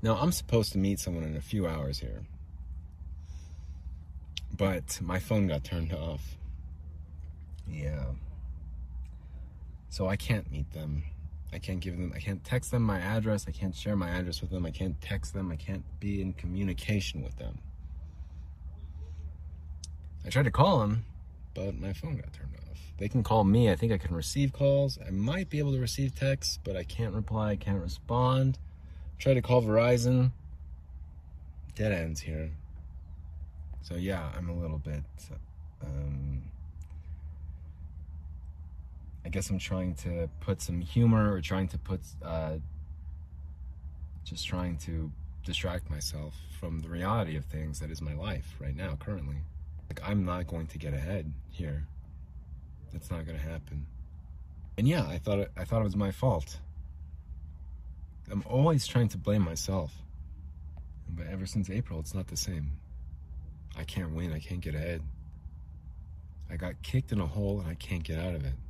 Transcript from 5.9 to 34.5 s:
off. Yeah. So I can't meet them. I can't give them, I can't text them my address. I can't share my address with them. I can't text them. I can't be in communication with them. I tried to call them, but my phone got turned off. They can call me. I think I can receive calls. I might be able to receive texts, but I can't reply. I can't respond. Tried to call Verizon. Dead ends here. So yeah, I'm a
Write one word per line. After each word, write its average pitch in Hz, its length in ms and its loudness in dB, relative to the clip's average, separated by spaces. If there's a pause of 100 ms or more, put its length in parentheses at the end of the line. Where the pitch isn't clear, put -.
off. 78 440 -4 (1300)
Yeah. 73 460 0 (1800)
So - 180 0
I 95 80 4
can't 101 360 0
meet 71 220 -2
them. 76 300 -2 (500)
I 82 40 -6
can't 92 220 -2
give 87 180 -4
them, 90 180 -2
I - 40 -6
can't 98 240 -2
text - 260 0
them 120 140 4
my 101 160 4
address. 107 480 2
I 92 40 -4
can't 95 220 -2
share 104 220 0
my 90 140 2
address 87 320 0
with - 100 -4
them. 90 140 0
I 82 60 -2
can't 95 300 -2
text - 320 -2
them. 95 180 0
I 82 40 -2
can't 95 300 -4 (140)
be 101 220 0
in 95 120 0
communication 92 920 0
with 62 140 -4
them. - 200 -6 (2750)
I - 40 -6
tried 120 140 6
to 123 80 6
call 165 280 10
them, 110 260 4 (480)
but 98 260 -2
my 95 140 -2
phone 156 240 -2
got - 160 -6
turned - 200 -8 (160)
off. - 80 -8 (200)
They 101 100 0
can 120 160 4
call 110 220 8
me. 110 260 12
I 87 60 8
think 113 160 4
I 98 40 4
can 85 160 2
receive 139 380 4
calls. 139 560 6
I - 20 -4
might 127 400 2
be 151 100 0
able 143 120 4
to 131 80 4
receive 131 360 2
texts, - 460 2
but 98 140 -2
I 92 80 -2
can't 110 300 -2
reply. 107 380 2
I 101 40 4
can't 98 260 0
respond. 127 800 4 (600)
Tried 135 160 8
to 123 60 6
call 123 220 8
Verizon. 123 680 8 (1400)
Dead 107 180 4
ends 80 260 0
here. 80 320 -2 (1300)
So 82 120 -4
yeah, 90 420 0
I'm 87 120 -2
a 85 40 -2